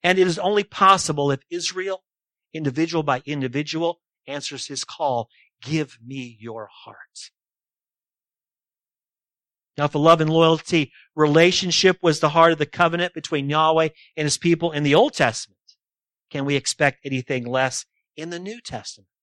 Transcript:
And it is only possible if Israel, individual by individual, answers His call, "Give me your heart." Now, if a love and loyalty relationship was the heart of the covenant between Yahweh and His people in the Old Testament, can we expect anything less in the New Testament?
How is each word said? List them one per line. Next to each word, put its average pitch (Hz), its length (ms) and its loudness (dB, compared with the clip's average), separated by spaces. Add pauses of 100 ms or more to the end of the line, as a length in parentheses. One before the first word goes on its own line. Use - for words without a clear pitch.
And 185 160 2
it 185 80 6
is 165 100 -2
only 202 260 0
possible 165 680 2
if 135 180 -4
Israel, 185 540 -8 (500)
individual 160 480 -2
by 139 240 -2
individual, 147 760 -6 (260)
answers 143 400 -12
His 135 160 -10
call, 127 460 -4 (320)
"Give 151 440 -6
me 123 340 -14
your 110 320 -14
heart." - 600 -20 (2500)
Now, 147 100 0
if 147 100 -4
a - 40 0
love 160 220 6
and 156 80 0
loyalty 160 640 2 (220)
relationship 175 880 4
was 160 160 2
the 156 100 0
heart 165 220 6
of 156 80 -2
the 147 80 0
covenant 175 480 -2
between 143 340 -4
Yahweh 156 400 2 (260)
and 156 100 -4
His 147 120 -2
people 170 340 0
in 147 120 -4
the 143 100 2
Old 226 200 4
Testament, - 460 -2 (720)
can 139 160 -6
we 143 100 -2
expect - 480 -2
anything 131 400 -6
less 127 420 -4 (300)
in 160 140 -12
the 175 100 -10
New 214 220 -14
Testament? 104 480 -16 (140)